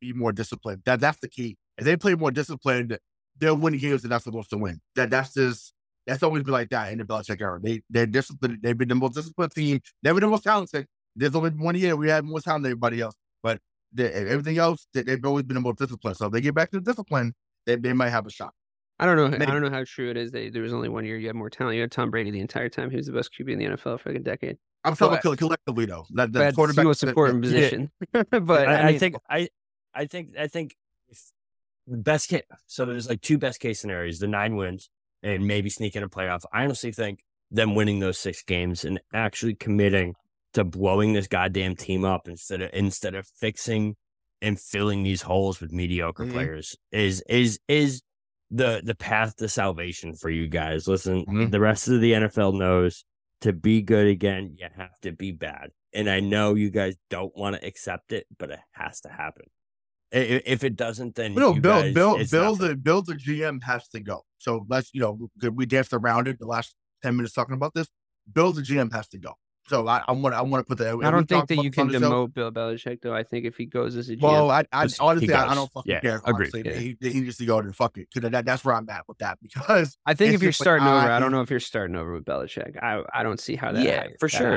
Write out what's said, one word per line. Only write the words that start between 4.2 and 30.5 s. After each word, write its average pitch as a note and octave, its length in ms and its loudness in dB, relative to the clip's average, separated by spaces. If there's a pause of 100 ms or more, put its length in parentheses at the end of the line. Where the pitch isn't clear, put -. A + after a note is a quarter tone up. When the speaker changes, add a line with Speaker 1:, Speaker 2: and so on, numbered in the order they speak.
Speaker 1:
supposed A2+ 280 -10
to G#2 80 -4
win. F#2 220 -6 (160)
That, B2 140 0
that's C3+ 240 0
just, B2+ 380 -2 (320)
that's C3+ 200 -4
always D#3 180 2
been C3+ 100 -4
like A#2 180 0
that A2 200 -2
in A2 80 -6
the A2+ 60 -6
Belichick G#2 360 -6
era. F#2 220 -4
They, A2 260 -4
they're A#2 180 2
disciplined. B2 540 -2
They've A#2+ 160 0
been B2 120 0
the B2 80 2
most B2+ 180 0
disciplined D#3+ 380 -4
team. C#3+ 280 0 (220)
They've D3+ 120 4
been G3 80 2
the G#3+ 60 4
most G#3+ 140 2
talented. F#3 440 0 (280)
There's C3+ 220 0
only E3 140 0
been D3+ 120 -6
one E3+ 140 0
year F3+ 180 2
we D3+ 140 0
had D#3 160 4
more D#3 160 -6
talent D3+ 240 -2
than B2+ 80 0
everybody A#2 300 -2
else. A2+ 120 -6 (280)
But A2+ 180 0 (320)
they, B2 180 0
everything C#3 480 -2
else, E3 360 2
they, C3 80 -2
they've B2 220 -2
always C#3 200 0
been B2+ 100 -6
the B2+ 60 -2
most B2 180 -2
disciplined. A#2 380 -6
So A2 100 -4
if G2+ 60 -4
they A#2 80 2
get C#3 140 0
back D#3+ 180 0
to G3 80 -4
the - 20 -8
discipline, E3 520 -2 (320)
they, A#2+ 100 4
they B2+ 160 0
might B2 180 2
have A2+ 160 -2
a G#2 40 -16
shot. - 220 -14 (460)
Speaker 2:
I - 80 2
don't F3+ 100 6
know. D3 120 6
Speaker 1:
Maybe. D3 180 0
Speaker 2:
I C#3 60 2
don't D3 100 2
know C#3 80 0
how C3 160 -4
true B2 240 -8
it A#2 80 -4
is A#2 140 -6
that A2+ 200 -8
there A#2 80 -6
was A#2 140 -4
only A#2 160 -4
one A2 160 -6
year A2 100 -6
you A2 120 -6
had A2+ 80 -6
more G#2+ 120 -8
talent. A#2 280 -2
You A#2 40 0
had A#2 100 -2
Tom A#2+ 200 -2
Brady A2 200 -2
the G2+ 100 -4
entire A#2+ 280 -4
time. B2+ 220 -6
He C3 80 -4
was C#3 80 -6
the C3 80 -8
best A#2+ 200 -4
Q B2+ 120 -10
B C3+ 80 -6
in - 40 -4
the G#2+ 60 -2
N G2 80 -4
F - 140 -8
L B2 100 -6
for, - 140 -10
like, C3 100 -6
a - 20 -12
decade. - 360 -8 (260)
Speaker 1:
I'm D#3 100 0
talking F3 200 4
Speaker 2:
But A#2+ 100 0
Speaker 1:
about D3 140 0
collectively, D3 480 0
though. E2+ 240 -8
That, A#2 240 0
the B2+ 60 4
Speaker 2:
that's C#3+ 140 4
Speaker 1:
quarterback, D3+ 280 4
Speaker 2:
the D#3+ 60 8
most D3 160 2
important B2+ 380 4
Speaker 1:
that, B2 60 0
yeah. - 60 4 (160)
Speaker 2:
position. C#3 200 -4 (220)
<laughs> A3 340 2
But D3+ 220 6
Speaker 3:
I, D3+ 60 6
Speaker 2:
I D3+ 60 4
Speaker 3:
I D#3 100 8
Speaker 2:
mean, D3 80 6
Speaker 3:
think, F3+ 180 0 (140)
I, E3 180 0 (460)
I C#3 100 -4
think, E3 340 -12
I D3 100 -4
think D#3+ 280 -8 (1080)